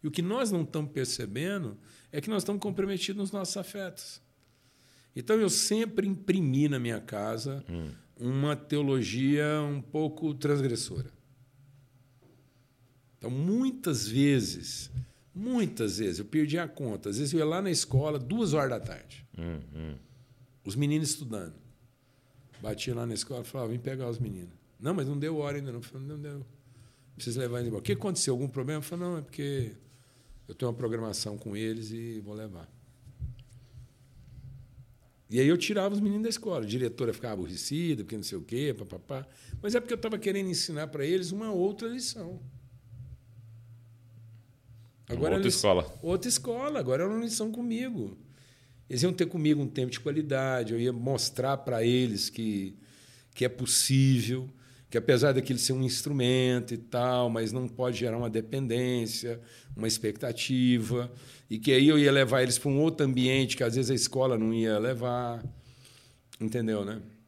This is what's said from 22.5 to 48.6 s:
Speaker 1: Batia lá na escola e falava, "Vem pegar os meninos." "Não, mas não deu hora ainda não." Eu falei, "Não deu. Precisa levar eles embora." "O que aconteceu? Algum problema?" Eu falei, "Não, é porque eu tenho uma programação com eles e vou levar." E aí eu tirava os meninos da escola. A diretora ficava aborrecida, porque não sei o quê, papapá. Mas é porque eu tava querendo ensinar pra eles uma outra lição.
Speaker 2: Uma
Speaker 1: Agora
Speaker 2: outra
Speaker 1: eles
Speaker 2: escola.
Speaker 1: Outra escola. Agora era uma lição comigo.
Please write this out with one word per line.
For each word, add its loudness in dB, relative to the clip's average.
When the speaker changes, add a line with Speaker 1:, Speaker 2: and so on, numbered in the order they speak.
Speaker 1:
Batia -4
lá -4
na -4
escola -6
e -8
falava, -6
"Vem -2
pegar -6
os -4
meninos." -6
"Não, -4
mas -2
não -4
deu -2
hora -2
ainda -8
não." -8
Eu -12
falei, -12
"Não -10
deu. -10
Precisa -4
levar -2
eles -2
embora." -4
"O -14
que 2
aconteceu? 0
Algum -2
problema?" -4
Eu -6
falei, -6
"Não, -4
é -8
porque -4
eu -14
tenho -2
uma -4
programação -4
com -8
eles -4
e -8
vou -12
levar." -12
E 2
aí 6
eu 6
tirava 0
os 0
meninos 0
da 0
escola. -4
A -6
diretora -2
ficava -6
aborrecida, -2
porque -8
não -6
sei -6
o -8
quê, -2
papapá. -10
Mas -2
é 4
porque -6
eu -4
tava -4
querendo -2
ensinar -4
pra -4
eles 0
uma -4
outra 0
lição. -8
Speaker 2:
Uma -4
Speaker 1:
Agora 2
Speaker 2:
outra 2
Speaker 1:
eles 4
Speaker 2:
escola. 4
Speaker 1:
Outra 0
escola. -2
Agora 2
era -2
uma -2
lição -4
comigo. -4